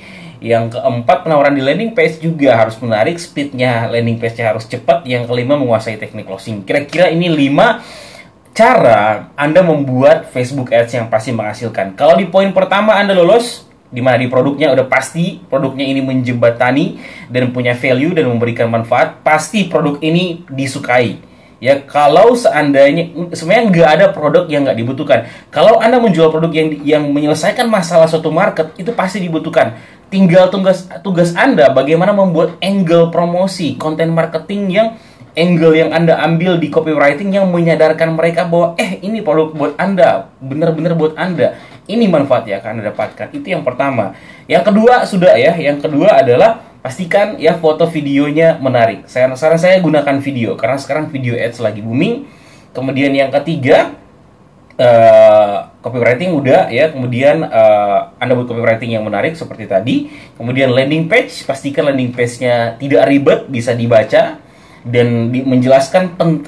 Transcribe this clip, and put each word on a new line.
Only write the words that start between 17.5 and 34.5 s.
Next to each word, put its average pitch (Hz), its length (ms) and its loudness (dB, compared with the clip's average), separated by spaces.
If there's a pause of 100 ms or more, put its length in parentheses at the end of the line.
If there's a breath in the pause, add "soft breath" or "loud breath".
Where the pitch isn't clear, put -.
punya 123 240 -2
value 139 400 0
dan 143 160 0
memberikan 117 360 -2
manfaat, 117 520 -2
pasti 156 480 -2
produk 151 320 -2
ini 170 480 -2
disukai. 127 720 -4 (400 soft breath)
Ya, 139 240 2
kalau 156 520 4
seandainya, 147 760 2 (200)
sebenarnya 202 400 0
nggak 165 160 4
ada 165 240 4
produk 151 360 0
yang 143 200 -2
nggak 117 80 -2
dibutuhkan. 127 480 -2 (240 loud breath)
Kalau 208 320 4
Anda 233 160 2
menjual 170 320 4
produk 160 240 0
yang, 156 160 0 (160)
yang 147 240 2
menyelesaikan 156 560 -2
masalah 175 440 2
suatu 160 200 -2
market, 165 480 -2
itu 196 160 -8
pasti 190 320 -4
dibutuhkan. 156 480 -2 (360 loud breath)
Tinggal 185 400 4
tugas, 190 400 -2 (160)
tugas 175 320 0
Anda 196 360 2
bagaimana 165 440 2
membuat 170 480 0
angle 170 480 2
promosi, 175 640 -2
konten 160 360 -2
marketing 165 560 -4